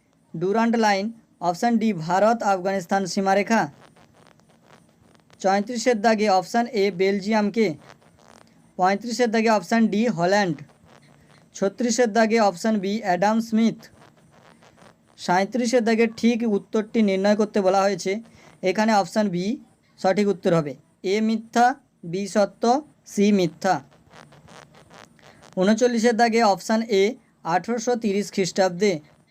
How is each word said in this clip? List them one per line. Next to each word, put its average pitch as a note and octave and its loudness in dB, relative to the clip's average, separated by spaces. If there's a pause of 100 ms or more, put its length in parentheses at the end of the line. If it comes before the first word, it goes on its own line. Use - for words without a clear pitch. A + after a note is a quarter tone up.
(360)
ডুরান্ট A3 0
লাইন, G#3+ 0 (280)
অপশান F3+ 0
ডি A3 0
ভারত G3 0
আফগানিস্তান G3 -2
সীমারেখা। G3 0 (1700)
চৌত্রিশের G#3 -2
দাগে G#3+ 2
অপশান F#3+ 0
এ G3+ 0
বেলজিয়ামকে। G3 0 (1000)
পঁয়ত্রিশের G#3 0
দাগে A3+ 0
অপশান A3 0
ডি G3+ 0
হল্যান্ড। F#3 0 (1000)
ছত্রিশের A3+ -2
দাগে A3+ 2
অপশান G#3 0
বি G3 -4
অ্যাডাম G3+ 0
স্মিথ। A3+ 0 (1400)
সাঁইত্রিশের A3+ 0
দাগে A3+ 2 (100)
ঠিক A#3 2 (100)
উত্তরটি A3 -2
নির্ণয় G3+ 2
করতে G#3+ 0
বলা F#3+ 2
হয়েছে, G3 -2 (420)
এখানে G#3+ 0
অপশান G3+ 0
বি F#3 -4 (420)
সঠিক F#3+ 0
উত্তর F#3+ 0
হবে, D3 -2 (280)
এ G3 0
মিথ্যা, A3+ 0 (300)
বি F#3 -6
সত্য, A3 0 (240)
সি G#3 2
মিথ্যা। F3+ 0 (1800)
ঊনচল্লিশের A3 2
দাগে A#3 2
অপশান A3 0
এ G#3+ 0 (280)
আঠেরোশো A3+ -2
তিরিশ G#3 -4
খ্রিস্টাব্দে। F#3 -2 (300)